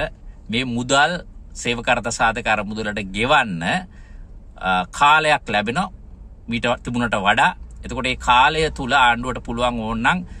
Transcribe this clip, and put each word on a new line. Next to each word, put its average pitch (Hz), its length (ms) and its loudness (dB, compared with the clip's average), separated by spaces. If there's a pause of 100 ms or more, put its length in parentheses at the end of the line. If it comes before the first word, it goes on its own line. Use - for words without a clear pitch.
(500)
මේ 120 140 -2
මුදල් 131 480 2 (420)
සේවක 120 340 -4
අර්ථ 117 220 0
සාධක 113 360 -2
අරමුදලට 107 540 -2 (140)
ගෙවන්න, 113 480 2
අ, - 1200 -4 (140)
කාලයක් 151 500 4
ලැබෙනවා 120 440 -2 (560)
මීට 117 180 -2 (160)
තිබුණට 120 320 -2
වඩා. 113 420 4 (280)
එතකොට 123 220 -4
ඒ 127 100 -2
කාලය 151 540 4
තුල 127 220 -4
ආණ්ඩුවට 123 540 2
පුළුවන් 120 340 -2
ඕනනම්, 120 460 -2 (140)